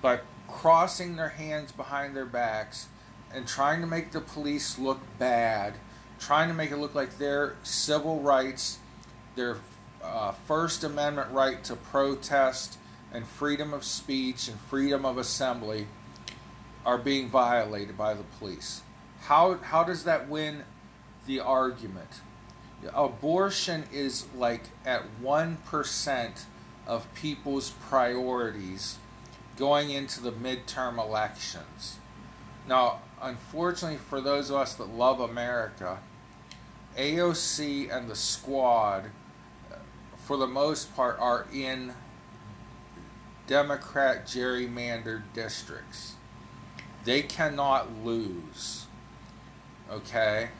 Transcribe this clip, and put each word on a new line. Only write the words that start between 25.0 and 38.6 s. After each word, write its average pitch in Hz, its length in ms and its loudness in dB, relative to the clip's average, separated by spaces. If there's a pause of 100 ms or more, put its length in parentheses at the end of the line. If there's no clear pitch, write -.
one 156 440 2
percent 135 800 -2 (420)
of 113 280 -2
people's 139 560 -2 (180)
priorities 123 1120 0 (580)
going 147 340 4
into 139 300 -4
the 120 120 -4
midterm 123 680 -4
elections. 107 1000 -4 (680)
Now, 127 360 6 (180)
unfortunately 156 760 -2
for - 220 -4
those 139 280 2
of 139 80 2
us 135 180 2
that 107 140 -8
love 123 320 4
America, 117 760 -2 (1000)
A 147 240 0
O 175 140 4
C 143 540 -2
and 123 200 -4
the 107 80 -6
squad, 113 880 4 (1120)